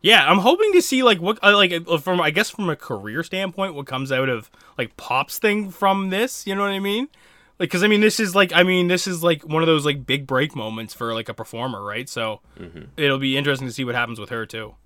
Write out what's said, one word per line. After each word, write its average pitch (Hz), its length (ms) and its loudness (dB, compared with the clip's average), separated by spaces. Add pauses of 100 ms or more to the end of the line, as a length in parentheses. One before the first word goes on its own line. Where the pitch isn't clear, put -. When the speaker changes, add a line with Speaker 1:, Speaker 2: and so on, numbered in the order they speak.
Speaker 1:
yeah, 190 300 6
I'm 190 80 6
hoping 359 340 2
to 359 100 6
see, 262 200 0
like, 214 180 4
what, 196 220 -2
uh, 202 140 6
like, 190 160 4
uh, 170 260 -2
from, 180 220 0
I 156 100 2
guess 190 200 0
from 190 200 -4
a 151 60 -2
career 107 480 -8
standpoint, 190 500 -6
what 143 120 -10
comes 135 260 -4
out 131 160 0
of, 117 200 -4 (300)
like, 120 180 -6
Pop's - 420 -4
thing 208 320 0
from 196 400 0
this, 214 360 -4
you 196 80 -6
know 196 80 -2
what 202 80 0
I 196 100 -4
mean? 208 280 -4 (500)
Like, 170 120 -2
'cause, 180 120 0
I 202 60 4
mean, 208 120 6
this 214 180 4
is, 196 160 -2
like, 196 200 4
I 175 80 8
mean, 180 260 4
this 180 180 0
is, 175 160 -6
like, 165 240 2
one 151 160 0
of 165 40 2
those, 156 180 4
like, 143 220 -2
big 135 200 -2
break 135 300 -2
moments 110 380 -8
for, 117 180 -4
like, 113 160 -6
a 110 60 -8
performer, 113 500 -8
right? 110 240 -8
So, 110 320 -6 (180)
Speaker 2:
Mm-hmm. 85 260 -16 (120)
Speaker 1:
it'll 139 220 0
be 135 180 0
interesting 139 320 -2
to 117 60 -10
see 131 100 -6
what 120 100 -4
happens 117 240 -4
with 104 120 -12
her, 113 160 -6
too. 110 400 -14